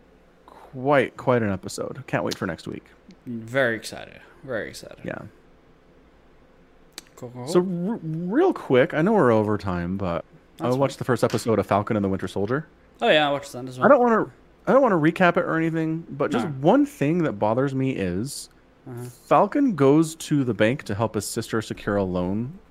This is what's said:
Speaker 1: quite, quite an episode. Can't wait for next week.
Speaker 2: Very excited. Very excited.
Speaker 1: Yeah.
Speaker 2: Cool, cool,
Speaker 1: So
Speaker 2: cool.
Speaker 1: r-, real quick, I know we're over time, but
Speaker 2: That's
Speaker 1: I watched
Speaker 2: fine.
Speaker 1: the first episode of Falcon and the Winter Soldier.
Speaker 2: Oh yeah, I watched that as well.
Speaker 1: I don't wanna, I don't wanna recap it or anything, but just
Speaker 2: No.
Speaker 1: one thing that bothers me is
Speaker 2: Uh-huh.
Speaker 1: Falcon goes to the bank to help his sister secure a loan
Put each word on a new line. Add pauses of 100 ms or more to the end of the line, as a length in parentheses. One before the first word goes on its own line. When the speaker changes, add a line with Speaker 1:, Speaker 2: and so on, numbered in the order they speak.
(460)
Speaker 1:
quite,
quite
an
episode.
Can't
wait
for
next
week. (440)
Speaker 2:
Very
excited. (240)
Very
excited.
Speaker 1:
Yeah. (2000)
Speaker 2:
Cool,
cool,
Speaker 1:
So
Speaker 2:
cool.
Speaker 1:
r-,
real
quick,
I
know
we're
over
time,
but (320)
Speaker 2:
That's
Speaker 1:
I
watched
Speaker 2:
fine.
Speaker 1:
the
first
episode
of
Falcon
and
the
Winter
Soldier. (340)
Speaker 2:
Oh
yeah,
I
watched
that
as
well.
Speaker 1:
I
don't
wanna, (420)
I
don't
wanna
recap
it
or
anything,
but
just
Speaker 2:
No.
Speaker 1:
one
thing
that
bothers
me
is (360)
Speaker 2:
Uh-huh. (240)
Speaker 1:
Falcon
goes
to
the
bank
to
help
his
sister
secure
a
loan (200)